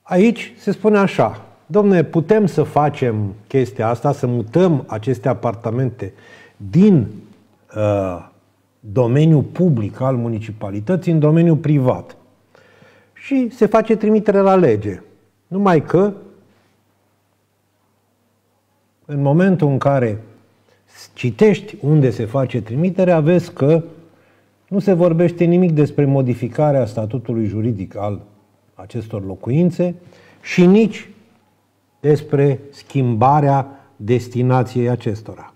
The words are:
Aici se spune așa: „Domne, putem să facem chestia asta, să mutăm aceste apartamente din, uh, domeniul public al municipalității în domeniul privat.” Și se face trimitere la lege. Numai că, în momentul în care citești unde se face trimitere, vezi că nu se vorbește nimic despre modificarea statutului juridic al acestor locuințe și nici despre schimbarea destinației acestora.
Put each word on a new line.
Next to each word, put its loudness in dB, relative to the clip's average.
Aici 0
se -6
spune 0
așa: 0
„Domne, 2
putem 2
să 0
facem -2
chestia -2
asta, -2
să -4
mutăm -2
aceste -4
apartamente -6
din, 2
uh, -4
domeniul 2
public -2
al -2
municipalității -6
în 2
domeniul 4
privat.” -2
Și -4
se 0
face 2
trimitere 2
la 4
lege. 0
Numai 2
că, 0
în -6
momentul 2
în 0
care 0
citești 0
unde 2
se -4
face -4
trimitere, 0
vezi 0
că 0
nu -4
se 0
vorbește 2
nimic 2
despre 2
modificarea 0
statutului -6
juridic -6
al -8
acestor -12
locuințe -2
și 2
nici 2
despre 0
schimbarea 0
destinației -2
acestora. -8